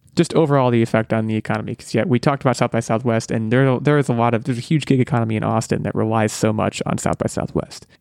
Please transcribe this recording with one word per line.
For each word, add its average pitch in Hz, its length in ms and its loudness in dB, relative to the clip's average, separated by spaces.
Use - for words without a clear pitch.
just - 200 0
overall 143 380 4
the 117 100 4
effect 113 300 0
on 110 160 -2
the 110 80 -2
economy. 110 400 -4
'Cause, - 180 -12
yeah, 113 100 2
we 127 140 2
talked 139 240 0
about 123 140 2
South 120 160 0
by 117 80 0
Southwest, 113 500 -2
and 110 220 -2
there, 131 260 4
there 147 200 2
is 139 100 0
a 127 40 0
lot 117 220 2
of, 113 100 -2
there's 123 140 -4
a - 20 -6
huge 151 240 -2
gig 135 140 4
economy 113 380 0
in 107 80 -2
Austin 110 400 -2
that 104 100 -4
relies 110 380 0
so 110 200 0
much 104 340 -2
on - 120 -2
South - 200 -2
by - 100 -6
Southwest. - 580 -6